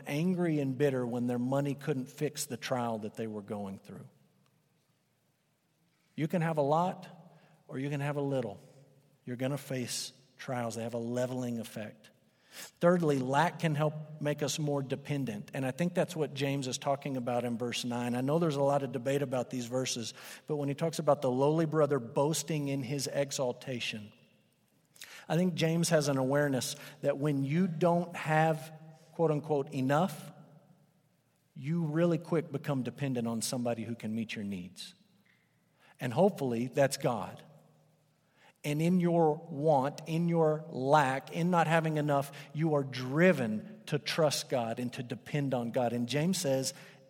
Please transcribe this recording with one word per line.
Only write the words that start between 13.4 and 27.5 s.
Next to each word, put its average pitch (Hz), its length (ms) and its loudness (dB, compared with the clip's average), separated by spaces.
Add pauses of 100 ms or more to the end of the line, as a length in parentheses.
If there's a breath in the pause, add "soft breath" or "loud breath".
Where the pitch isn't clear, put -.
can 165 140 2
help 151 200 0 (260)
make 147 240 -2
us 143 160 -2
more 143 240 0
dependent. 131 720 -4
And 135 120 -4
I 127 60 -2
think 175 220 -2
that's 127 200 0
what 143 200 -2
James 139 340 -2
is 123 100 -4
talking 139 380 -2
about 120 300 -2
in 120 120 -2
verse 120 280 -4
nine. 120 300 -2
I 127 60 0
know 143 160 2
there's 160 200 2
a 143 40 2
lot 139 220 4
of 123 80 -4
debate 135 300 0
about 127 280 -2
these 123 160 -4
verses, 123 480 -4 (320 loud breath)
but 151 120 -4
when 143 100 -2
he 143 80 -2
talks 165 240 -2
about 147 220 4
the 131 100 2
lowly 151 340 4
brother 147 340 4
boasting 143 680 0
in 139 160 -2
his 135 240 -4
exaltation, 123 1040 -4 (1160 loud breath)
I 160 80 2
think 175 180 2
James 160 340 2
has 147 200 4
an 139 80 2
awareness 135 580 0 (260 loud breath)
that 143 160 0
when 139 280 0
you 160 200 2